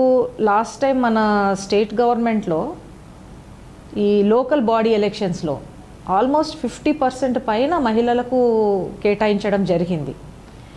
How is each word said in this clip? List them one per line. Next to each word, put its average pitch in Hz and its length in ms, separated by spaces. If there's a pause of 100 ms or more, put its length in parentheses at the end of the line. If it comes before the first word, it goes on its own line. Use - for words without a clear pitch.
(400)
లాస్ట్ 214 420
టైమ్ 269 200
మన 226 160 (420)
స్టేట్ 208 340
గవర్నమెంట్‌లో 233 800 (1200)
ఈ 208 260
లోకల్ 262 380
బాడీ 226 280
ఎలక్షన్స్‌లో 196 720 (600)
almost 294 380
ఫిఫ్టీ - 340
పర్సెంట్ 254 560
పైన 262 300
మహిళలకు 240 600 (640)
కేటాయించడం 202 600
జరిగింది. 170 500 (600)